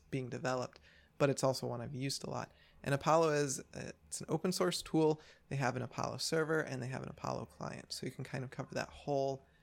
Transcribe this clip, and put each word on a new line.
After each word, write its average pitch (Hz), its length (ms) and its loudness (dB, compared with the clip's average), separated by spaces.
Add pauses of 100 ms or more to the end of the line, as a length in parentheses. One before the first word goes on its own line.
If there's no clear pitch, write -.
(120)
being 131 180 -2
developed, 127 500 -2 (380)
but 143 120 6
it's 131 140 2
also 131 240 2
one 120 140 -4
I've 127 140 -6
used 135 280 -4
a - 60 -8
lot. 123 220 -6 (320)
And 139 100 2
Apollo 160 360 6
is, 147 300 2 (160)
uh, - 160 -8 (160)
it's - 140 -8
an - 80 -10
open 180 220 2
source 180 320 2
tool. 156 360 4 (300)
They 139 60 -2
have 127 200 2
an 123 60 -4
Apollo 117 380 -4
server 160 400 0
and 131 220 -4
they 123 60 -4
have 131 140 -6
an - 80 -8
Apollo - 480 -6
client, - 320 -10
so - 160 -8
you 135 60 -6
can - 120 -10
kind 139 200 -6
of 127 80 -10
cover - 220 -8
that - 160 -4
whole 135 580 -2 (160)